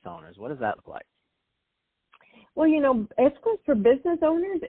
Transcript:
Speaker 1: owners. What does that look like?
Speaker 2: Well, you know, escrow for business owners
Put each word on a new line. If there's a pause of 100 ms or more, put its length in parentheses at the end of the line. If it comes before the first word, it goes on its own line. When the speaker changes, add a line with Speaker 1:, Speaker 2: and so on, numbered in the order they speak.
Speaker 1:
owners.
What
does
that
look
like? (1500)
Speaker 2:
Well,
you
know, (100)
escrow
for
business
owners